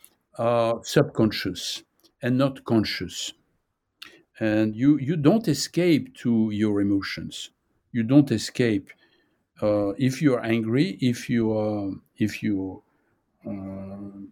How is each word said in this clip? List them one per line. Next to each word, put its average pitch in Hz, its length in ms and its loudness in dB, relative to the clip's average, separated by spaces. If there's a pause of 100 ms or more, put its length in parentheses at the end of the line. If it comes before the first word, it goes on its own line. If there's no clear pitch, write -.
(380)
are 117 460 0
subconscious - 1000 0 (380)
and 123 160 0
not 135 280 0
conscious. - 680 -2 (1080)
And 107 360 0
you, 139 220 4
you 151 200 -2
don't 190 300 2
escape 165 720 0
to 113 340 2
your 104 300 2
emotions. 98 720 -4 (400)
You 120 120 0
don't 139 280 6
escape. 107 600 0 (720)
Uh, 104 360 0
if 131 240 0
you 135 140 4
are 110 80 -2
angry, 117 580 0
if - 280 0
you 113 280 2
are, 104 340 -2 (260)
if 107 240 -4
you, 95 420 -4 (640)
uh, 98 760 -12 (100)